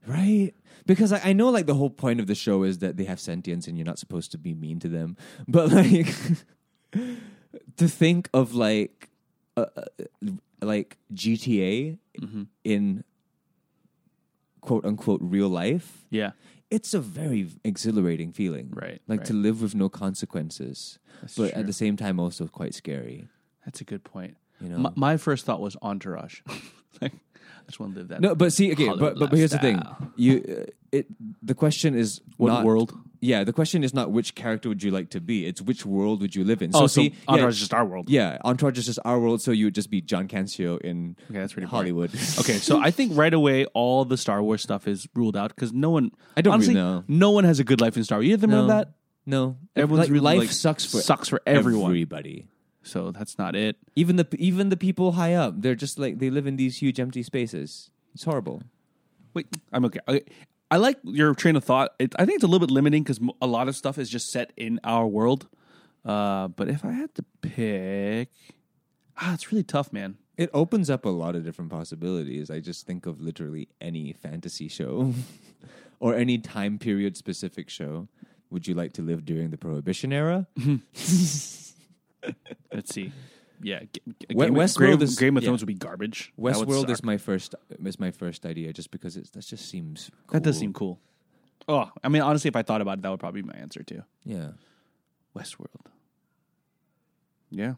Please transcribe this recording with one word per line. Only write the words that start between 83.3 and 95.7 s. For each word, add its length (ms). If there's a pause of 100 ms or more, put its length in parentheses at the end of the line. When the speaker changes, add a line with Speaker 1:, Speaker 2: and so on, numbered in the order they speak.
Speaker 2:
Yeah, 200
G-, 60 (200)
G-, 260
Speaker 1:
We-, 140
Speaker 2:
Game 80
of, 80
Speaker 1:
Westworld 160 (140)
Speaker 2:
Game, 100
Speaker 1:
is, 160
Speaker 2:
Game 180
of 60
Speaker 1:
yeah. 60
Speaker 2:
Thrones 120
would 60
be 80
garbage. 600
That 40 (160)
would 100
Speaker 1:
Westworld 220
is 80
Speaker 2:
suck. 80
Speaker 1:
my 120
first, 380 (280)
is 160
my 120
first 340
idea 280
just 180
because 240
it's, 160
that 140
just 240
seems 400 (220)
Speaker 2:
That 120
does 120
Speaker 1:
cool. 40
Speaker 2:
seem 140
cool. 260 (680)
Oh, 240 (120)
I 60
mean, 120
honestly, 280
if 60
I 80
thought 180
about 160
it, 60
that 60
would 100
probably 240
be 40
my 80
answer 280
too. 200 (200)
Speaker 1:
Yeah. 260 (840)
Speaker 2:
Westworld. 500 (1600)